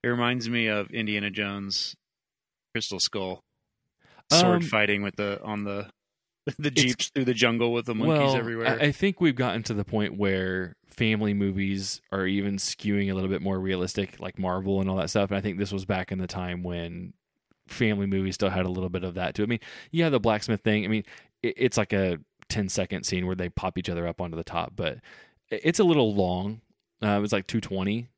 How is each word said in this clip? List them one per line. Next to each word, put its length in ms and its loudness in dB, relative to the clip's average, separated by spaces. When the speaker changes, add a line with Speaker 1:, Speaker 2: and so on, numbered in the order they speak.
Speaker 1:
it 60 0
reminds 420 0
me 160 2
of 240 0
Indiana 400 -2
Jones, 640 -4
Crystal 260 -4
Skull, 400 -2
sword 260 8
Speaker 2:
Um, 120 -2
Speaker 1:
fighting 340 4
with 140 -4
the, 260 -4
on 220 -4
the, 240 -6
<laughs> 120 -6
the 100 -2
Speaker 2:
it's 140 2
Speaker 1:
jeeps 260 0
through 160 -2
the 100 2
jungle 380 2
with 140 -2
the 80 -4
monkeys 240 4
Speaker 2:
well, 80 4
Speaker 1:
everywhere. 440 0
Speaker 2:
I, 60 4
I 60 2
think 280 -2
we've 140 4
gotten 300 -2
to 100 -2
the 100 0
point 320 -2
where 600 -2
family 460 0
movies 680 0
are 140 0
even 300 0
skewing 540 0
a 40 -2
little 160 -2
bit 120 -2
more 160 0
realistic, 600 -2
like 180 -10
Marvel 420 0
and 80 0
all 80 0
that 140 -2
stuff. 200 2
And 80 0
I 20 0
think 180 -4
this 140 -2
was 120 -4
back 280 -2
in 60 -4
the 100 -4
time 340 -6
when 500 -8
family 400 0
movies 300 0
still 140 2
had 140 0
a 60 0
little 180 -2
bit 140 -2
of 120 -4
that 200 -2
too. 80 0
I 40 2
mean, 120 -2
yeah, 180 2
the 120 4
blacksmith 400 2
thing. 240 2
I 40 -4
mean, 160 0
it, 140 0
it's 200 2
like 160 0
a 260 2
ten-second 560 -2
scene 220 0
where 80 -2
they 140 -4
pop 280 -4
each 140 -4
other 160 -2
up 140 -6
onto 160 -6
the 80 -6
top, 320 -4
but 220 -4
i-, 140 -4
it's 160 2
a 40 8
little 300 6
long. 460 0
Um, 220 2
it's 80 0
like 160 0
two 120 0
twenty. 580 -2